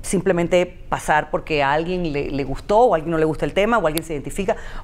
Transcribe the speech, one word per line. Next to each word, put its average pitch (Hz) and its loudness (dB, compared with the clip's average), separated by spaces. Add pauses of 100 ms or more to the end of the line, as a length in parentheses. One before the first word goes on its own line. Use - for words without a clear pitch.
simplemente 180 2
pasar 151 -2
porque 156 -2
a 139 2
alguien 170 -2
le, 143 -2
le 139 -2
gustó, 165 0
o 240 6
a - 4
alguien 160 -2
no 165 0
le 156 4
gusta 156 0
el 143 -2
tema, 214 2
o 185 0
a - 4
alguien 156 -2
se 165 -8
identifica, 190 -2 (280)